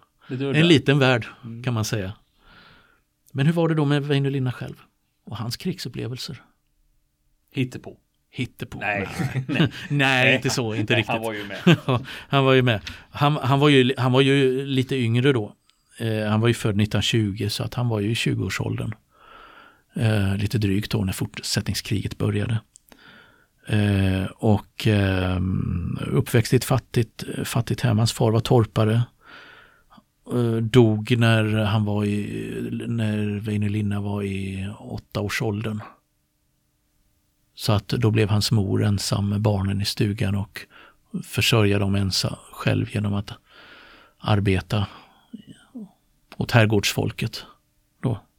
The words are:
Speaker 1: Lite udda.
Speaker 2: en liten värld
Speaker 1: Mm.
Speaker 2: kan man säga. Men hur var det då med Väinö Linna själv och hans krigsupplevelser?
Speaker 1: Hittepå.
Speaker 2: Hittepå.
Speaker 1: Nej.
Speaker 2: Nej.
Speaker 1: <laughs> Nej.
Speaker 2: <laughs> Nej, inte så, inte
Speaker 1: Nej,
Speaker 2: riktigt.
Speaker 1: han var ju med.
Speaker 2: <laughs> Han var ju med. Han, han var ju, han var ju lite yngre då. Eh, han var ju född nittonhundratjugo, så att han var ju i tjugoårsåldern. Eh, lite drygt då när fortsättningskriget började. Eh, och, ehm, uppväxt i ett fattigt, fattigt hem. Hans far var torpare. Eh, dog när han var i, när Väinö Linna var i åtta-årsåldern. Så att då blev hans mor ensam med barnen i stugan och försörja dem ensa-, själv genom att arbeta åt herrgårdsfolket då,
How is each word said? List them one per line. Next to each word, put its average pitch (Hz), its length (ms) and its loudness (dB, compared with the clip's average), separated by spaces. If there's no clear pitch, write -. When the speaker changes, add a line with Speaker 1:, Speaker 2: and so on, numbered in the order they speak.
Speaker 1:
Lite 135 160 -6
udda. 139 140 2
Speaker 2:
en 165 100 6
liten 139 300 4
värld 127 280 2
Speaker 1:
Mm. 117 180 -14
Speaker 2:
kan 123 120 -2
man 110 100 0
säga. 101 280 -4
Men 135 140 0
hur 165 60 4
var 165 160 2
det 160 60 2
då 156 100 2
med 143 200 2
Väinö 139 260 2
Linna 131 220 -2
själv 135 220 -10
och 135 120 -12
hans 113 200 -6
krigsupplevelser? 127 880 -8
Speaker 1:
Hittepå. - 460 -6
Speaker 2:
Hittepå. - 480 -10
Speaker 1:
Nej. 101 300 -4
Speaker 2:
Nej. 131 280 -4
Speaker 1:
<laughs> - 20 -10
Nej. 143 200 0
Speaker 2:
<laughs> - 100 -14
Nej, 135 460 4
inte 131 140 -2
så, 117 240 -2
inte 110 180 -2
Speaker 1:
Nej, 120 80 4
Speaker 2:
riktigt. 110 120 -4
Speaker 1:
han 117 100 -4
var 113 100 -4
ju 104 140 -8
med. 123 540 2
Speaker 2:
<laughs> - 120 -18
Han 139 160 2
var 135 80 6
ju 131 100 6
med. 117 180 2
Han, 147 260 0
han 135 240 2
var 147 80 6
ju, 131 300 6
han 123 140 2
var 127 80 6
ju 135 460 2
lite 135 300 0
yngre 120 360 2
då. 107 220 -2
Eh, 110 300 -2
han 107 120 2
var 113 80 4
ju 120 60 4
född 107 220 -2
nittonhundratjugo, 104 760 0
så - 140 -4
att 113 100 -8
han 123 140 -2
var 110 120 0
ju 101 100 -2
i 117 40 0
tjugoårsåldern. 110 800 -4
Eh, 104 420 0
lite 107 220 -2
drygt 104 320 0
då 107 140 0
när 95 80 -2
fortsättningskriget - 1080 -6
började. 107 400 -2
Eh, 98 580 0
och, - 600 -2
ehm, 92 1200 0
uppväxt - 460 2
i 135 40 4
ett 123 80 2
fattigt, - 600 -2
fattigt - 360 -2
hem. 110 180 2
Hans 113 140 2
far 120 180 2
var 113 100 4
torpare. 113 640 2
Eh, 117 240 0
dog 113 640 4
när 110 460 2
han 104 200 0
var 104 200 -2
i, 110 500 -4
när 104 520 -2
Väinö 104 280 -2
Linna 101 320 -2
var 101 220 -4
i 98 460 -6
åtta-årsåldern. 107 1040 -6
Så - 160 -2
att 107 160 0
då 117 220 2
blev 110 180 2
hans 104 240 0
mor 104 320 2
ensam 101 440 0
med 104 120 0
barnen 98 400 0
i 104 40 -2
stugan 101 500 -2
och - 320 -8
försörja 104 540 2
dem 98 180 0
ensa-, 98 420 -2
själv 107 420 -2
genom 104 200 -2
att 101 160 -6
arbeta 101 680 0
åt 107 140 -6
herrgårdsfolket 107 960 0
då, 117 160 -4